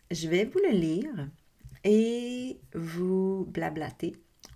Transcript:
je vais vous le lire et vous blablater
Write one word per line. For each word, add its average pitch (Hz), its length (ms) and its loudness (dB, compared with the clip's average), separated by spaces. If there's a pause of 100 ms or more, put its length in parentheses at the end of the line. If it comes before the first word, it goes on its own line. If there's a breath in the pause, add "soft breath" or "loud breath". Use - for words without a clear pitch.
je 165 200 -4
vais 180 160 4
vous 370 140 -2
le 392 120 4
lire 175 560 0 (560)
et 240 800 2 (120)
vous 185 760 -2
blablater 165 680 -6 (400)